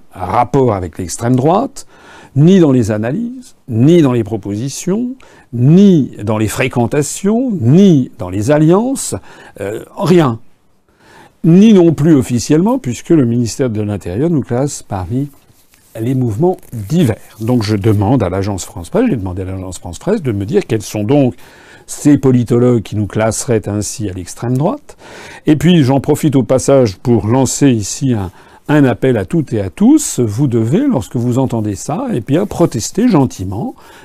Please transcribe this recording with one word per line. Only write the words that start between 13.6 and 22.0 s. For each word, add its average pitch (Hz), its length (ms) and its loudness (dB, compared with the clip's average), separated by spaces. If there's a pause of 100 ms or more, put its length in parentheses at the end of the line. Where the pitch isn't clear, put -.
de 107 140 -4
l'Intérieur 104 480 -4
nous 143 100 0
classe 127 400 -4
parmi 113 480 -6 (680)
les 127 160 -4
mouvements 127 420 -2 (320)
divers. 147 280 0 (220)
Donc 117 220 -2
je 107 140 -2
demande 104 480 0
à 87 60 -2
l'agence 95 360 -6
France - 240 -16
Presse, 226 220 0
j'ai 135 60 -4
demandé 92 260 -8
à - 20 -10
l'agence 92 320 -10
France 87 220 -14
Presse 196 240 -4
de 127 80 -4
me 98 140 -4
dire 180 220 -2
quels 110 140 -4
sont 107 220 -8
donc 127 320 0 (500)
ces 143 320 2